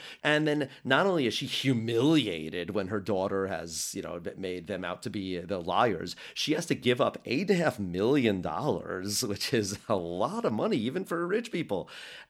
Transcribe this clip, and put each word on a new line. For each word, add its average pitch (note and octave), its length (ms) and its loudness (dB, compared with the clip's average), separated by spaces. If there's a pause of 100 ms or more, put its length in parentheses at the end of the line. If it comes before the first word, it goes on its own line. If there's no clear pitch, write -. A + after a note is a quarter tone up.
(220)
And D3+ 240 2
then D3 220 0 (160)
not C#3 220 4
only E3+ 220 2
is G#2 60 2
she - 120 -4
humiliated A2+ 1300 2
when F#2+ 180 -2
her G#2+ 100 -2
daughter G2 480 0
has, E2 480 -6
you G2 60 -4
know, E2 180 -8
b-, F2+ 180 -8
made F2+ 300 -6
them F#2 160 -4
out F2+ 200 -6
to A2+ 60 -8
be F#2+ 300 -4
the F2+ 220 -4
liars, F2+ 560 2 (160)
she - 180 -2
has E3+ 140 0
to C#3+ 100 0
give B2 240 4
up A#2+ 240 2
eight E3+ 260 0
and F3+ 120 4
a - 20 2
half C#3 160 0
million G2+ 640 2
dollars, F#2 840 -2
which G2+ 300 -2
is G2+ 340 0
a A2 80 2
lot F#2+ 480 0
of E3+ 80 2
money A3+ 240 2
even C3 300 -2
for E3+ 200 -2
rich G#3+ 240 -2
people. D3+ 400 -4 (400)